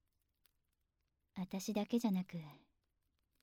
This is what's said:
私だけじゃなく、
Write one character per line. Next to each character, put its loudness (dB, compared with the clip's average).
私 -4
だ 2
け 2
じ 4
ゃ 4
な 2
く、 -8